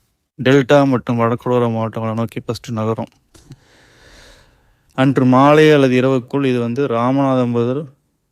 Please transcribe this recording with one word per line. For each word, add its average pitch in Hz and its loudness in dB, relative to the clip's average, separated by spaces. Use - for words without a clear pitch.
டெல்டா 139 2
மற்றும் 123 -2
வடகடலோர 120 -2
மாவட்டங்களை 113 -6
நோக்கி 113 -6
ஃபஸ்ட்டு - -12
நகரும். 110 -6
அன்று 135 2
மாலை 147 6
அல்லது 135 2
இரவுக்குள் 131 -2
இது 123 0
வந்து 120 -4
ராமநாதம் 127 -2
முதல் 123 -2